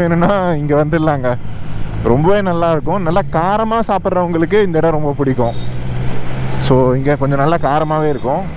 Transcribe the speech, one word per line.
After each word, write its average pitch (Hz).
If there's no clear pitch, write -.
வேணும்னா 175
இங்க 147
வந்துடலாங்க, 151
ரொம்பவே 156
நல்லா 170
இருக்கும். 160
நல்லா 175
காரமா 208
சாப்பிட்றவங்களுக்கு 180
இந்த 170
இடம் 156
ரொம்ப 147
பிடிக்கும். 123
So, 127
இங்க 135
கொஞ்சம் 139
நல்லா 165
காரமாவே 156
இருக்கும். 135